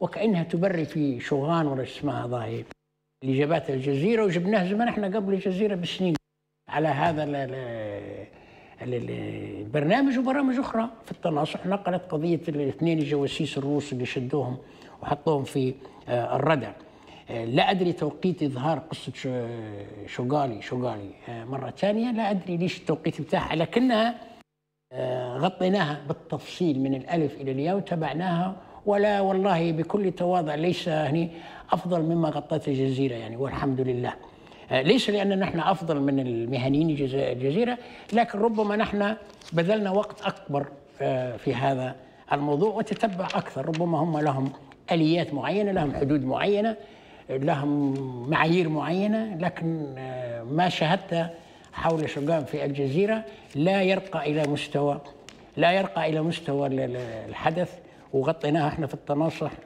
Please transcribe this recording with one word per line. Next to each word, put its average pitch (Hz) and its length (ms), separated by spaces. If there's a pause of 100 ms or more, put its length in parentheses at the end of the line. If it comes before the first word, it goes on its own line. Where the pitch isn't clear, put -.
وكأنها 180 420
تبري 170 420
في 139 360
شوغان 151 460
ولا 131 180
شو - 140
اسمها 123 280
ظاهر 117 360 (640)
اللي 131 140
جابتها 147 360
الجزيرة، 143 500
وجبناه 180 440
زمان 220 200
احنا 214 180
قبل 196 280
الجزيرة 190 400
بسنين 175 400 (540)
على 156 200
هذا 151 360
ال-، 143 100
ال-، 107 920 (560)
ال-، 123 120
ال-، 107 680
البرنامج 175 580
وبرامج 262 400
أخرى 233 300 (160)
في - 80
التناصح. 156 540
نقلت 196 420
قضية 160 400
الاثنين 147 500
الجواسيس 143 600
الروس 139 340
اللي 123 140
شدوهم 127 520 (440)
وحطوهم 143 420
في، 131 300 (340)
آه، 120 280
الردى. 139 320 (600)
آه، 117 140
لا 160 260
أدري 180 220
توقيت 156 500
إظهار 139 360
قصة - 360
شو-، 110 920
شوغالي، 131 560
شوغالي، 110 480 (180)
آه، 117 160
مرة 123 260
ثانية، 220 420
لا 220 180
أدري 180 260
ليش 175 220
التوقيت 156 420
بتاعها، 151 360
لكنها، 233 580 (800)
آه، 127 460
غطيناها 180 680
بالتفصيل 156 720
من 135 140
الألف 143 400
إلى 135 180
الياء 151 240
وتابعناها، 175 800 (300)
ولا 202 340
والله 190 520
بكل 175 400
تواضع 175 420
ليس 170 340
هني 160 420 (420)
أفضل 175 300
مما 165 260
غطت 151 400
الجزيرة 135 460
يعني، 113 220
والحمد 131 440
لله. 123 340 (560)
آه، 131 120
ليس 208 280
لأن 196 280
نحن 180 220
أفضل 165 400
من 139 200
المهنيين 131 680
الجز-، 139 240
الجزيرة، 147 640 (340)
لكن 220 260
ربما 214 380
نحن 208 400 (360)
بذلنا 190 380
وقت 208 320
أكبر، 143 440 (340)
آه، 127 360
في 135 180
هذا 127 420 (360)
الموضوع 147 420
وتتبع 196 500
أكثر. 156 420
ربما 165 320
هم 156 200
لهم 135 340 (400)
آليات 160 420
معينة، 190 380
لهم 151 220
حدود 139 300
معينة، 202 520 (540)
لهم 143 640 (360)
معايير 165 380
معينة، 190 680
لكن، 160 640
آه، 127 440
ما 147 260
شاهدت 170 640 (420)
حول 160 380
شوغان 147 340
في 143 200
الجزيرة 147 600 (300)
لا 185 280
يرقى 185 480
إلى 151 180
مستوى، 143 520 (560)
لا 175 160
يرقى 185 380
إلى 156 120
مستوى 143 440
ال-، 131 140
ال-، 120 480
الحدث، 165 500 (340)
وغطيناها 147 560
احنا 147 180
في - 80
التناصح 151 560 (160)